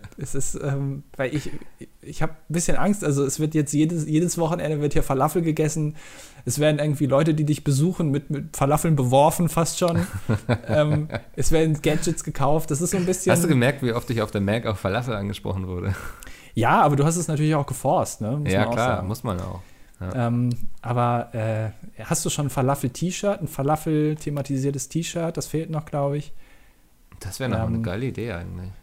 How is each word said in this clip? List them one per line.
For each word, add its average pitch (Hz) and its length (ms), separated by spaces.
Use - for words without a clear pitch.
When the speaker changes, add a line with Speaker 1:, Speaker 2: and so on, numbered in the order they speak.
Speaker 1:
Es - 180
ist, 135 200
ähm, 139 460
weil 131 180
ich, 139 140
ich - 200
hab 156 80
ein - 240
bisschen - 240
Angst, 202 260
also 143 220
es 135 140
wird 156 160
jetzt 147 180
jedes, 156 340
jedes 165 300
Wochenende 156 420
wird 147 140
hier 151 80
Falafel 147 400
gegessen. 156 540
Es 123 140
werden 151 200
irgendwie 147 280
Leute, 156 260
die 151 120
dich 147 180
besuchen, 151 480
mit, 147 180
mit 151 260
Falafeln 151 400
beworfen 139 540
fast - 300
schon. 170 260
Speaker 2:
<laughs> - 340
Speaker 1:
Ähm, 151 420
es - 160
werden 160 300
Gadgets 156 420
gekauft. 147 460
Das 143 100
ist 175 120
so 170 60
ein 175 100
bisschen - 240
Speaker 2:
Hast 170 120
du 170 40
gemerkt, 131 340
wie 123 100
oft 117 200
ich 113 100
auf 107 80
der 104 120
Mac 110 260
auf 104 120
Falafel 113 360
angesprochen 101 520
wurde? 92 280
Speaker 1:
Ja, 156 300
aber 147 120
du 139 100
hast 165 120
es 170 100
natürlich 156 280
auch 139 100
geforst, - 560
ne? 113 160
Muss 143 140
Speaker 2:
Ja, 95 80
Speaker 1:
man 107 100
auch 120 40
Speaker 2:
klar, 120 240
Speaker 1:
sagen. 92 100
Speaker 2:
muss - 160
man 95 180
auch. 92 200
Ja. 117 280
Speaker 1:
Ähm, 120 240
aber, 120 540
äh, 110 360
hast - 180
du 175 60
schon 147 180
ein - 20
Falafel-T-Shirt, 160 920
ein 147 80
Falafel-thematisiertes 147 1400
T-Shirt? 165 460
Das - 120
fehlt 160 220
noch, 156 160
glaub 143 280
ich. 147 180
Speaker 2:
Das - 220
wär 127 80
noch 113 80
mal 113 100
eine 113 100
Speaker 1:
Ähm, 113 60
Speaker 2:
geile 107 220
Idee 117 260
eigentlich. 90 380